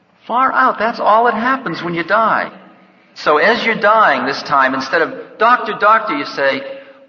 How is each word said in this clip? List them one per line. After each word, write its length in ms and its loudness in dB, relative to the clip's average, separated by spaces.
far 260 0
out, 260 0
that's 200 -4
all 260 2
that 100 2
happens 480 -4
when 120 -6
you 80 -4
die. 540 0
So 240 0
as 260 2
you're 160 -2
dying 460 2
this 160 -4
time, 320 2
instead 280 -2
of, 360 -6
Doctor, 400 2
doctor, 380 2
you 100 -6
say, 560 -4